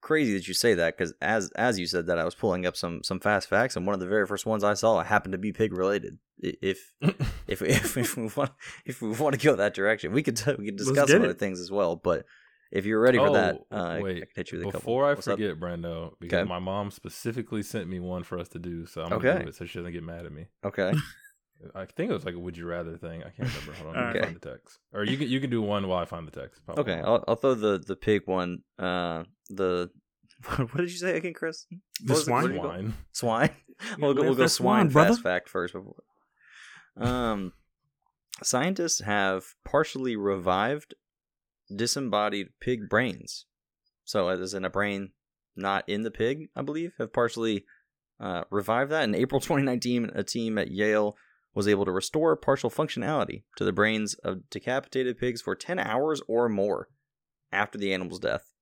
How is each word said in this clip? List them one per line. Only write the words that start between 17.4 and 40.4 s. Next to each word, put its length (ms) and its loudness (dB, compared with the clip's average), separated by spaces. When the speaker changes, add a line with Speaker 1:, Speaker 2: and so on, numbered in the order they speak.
Speaker 2:
sent 260 -6
me 100 -6
one 240 -6
for 160 -8
us 100 -8
to 100 -12
do, 260 -8
so 160 -12
I'm 80 -6
gonna 180 0
Speaker 1:
Okay. 120 4
Speaker 2:
move 100 -6
it 60 -16
so 100 -12
she 140 -12
doesn't 120 -10
get 120 -10
mad 220 -12
at 60 -12
me. 140 -14
Speaker 1:
Okay. 340 0
Speaker 2:
<laughs> 800 -12
I 120 -10
think 220 -6
it 40 0
was, 100 -4
like, 120 -6
a 40 -10
would 160 -8
you 100 -10
rather 300 -6
thing. 260 -12
I 100 -14
can't 220 -4
remember. 200 -10
Hold 160 -14
on, 60 -10
let 60 -2
me 60 -2
Speaker 3:
All 60 -4
right. 100 0
Speaker 2:
find 160 -6
the 120 -14
text. 280 -20
Or 100 -2
you 140 0
can, 100 -2
you 140 0
can 80 -4
do 120 0
one 280 0
while 100 2
I 60 -2
find 200 -10
the 60 -16
text. 340 -14
Pop 120 -6
Speaker 1:
Okay, 240 0
Speaker 2:
one. 40 -2
Speaker 1:
I'll, 220 4
I'll 80 4
throw 200 4
the, 300 2
the 120 -4
pig 300 4
one. 320 -2
Uh, 460 -2
the 400 0
<laughs> 140 -6
what 220 -2
did 140 0
you 60 -10
say 200 -2
again, 160 -4
Chris? 360 -8
Speaker 3:
The 80 -14
Speaker 1:
What 80 -4
was 60 6
it? 60 -2
Speaker 3:
swine? 180 4
Speaker 1:
Where'd 120 0
you 60 -4
go? 80 -4
Speaker 2:
Swine. 240 -6
Speaker 1:
Swine. 440 2
<laughs> 420 -12
Speaker 3:
You 60 -2
Speaker 1:
We'll 100 4
go, 80 4
Speaker 3:
live 80 4
Speaker 1:
we'll 80 4
go 60 6
Speaker 3:
that 60 4
Speaker 1:
swine 420 4
Speaker 3:
swine, 160 8
Speaker 1:
fast 160 6
Speaker 3:
brother. 120 2
Speaker 1:
fact 140 -4
first. 240 -4
Before. 220 -12
Um, 560 -2
scientists 580 0
have 420 0
partially 500 0
revived 800 0